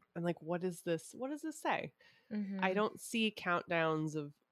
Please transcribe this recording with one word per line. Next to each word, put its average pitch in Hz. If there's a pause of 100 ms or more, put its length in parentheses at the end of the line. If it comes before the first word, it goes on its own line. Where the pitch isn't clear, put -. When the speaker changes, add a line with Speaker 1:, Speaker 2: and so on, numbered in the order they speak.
(160)
Speaker 1:
and, 170
like, 170
what 170
is 175
this? 165
What 262
does 294
this 311
say? 214 (400)
Speaker 2:
Mm-hmm. 196
Speaker 1:
I 190
don't 208
see 220
countdowns 160
of, 147 (180)